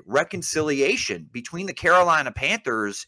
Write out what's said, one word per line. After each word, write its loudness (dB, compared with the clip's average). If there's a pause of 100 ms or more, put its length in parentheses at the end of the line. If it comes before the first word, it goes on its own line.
reconciliation -2
between -10
the -8
Carolina 4
Panthers -4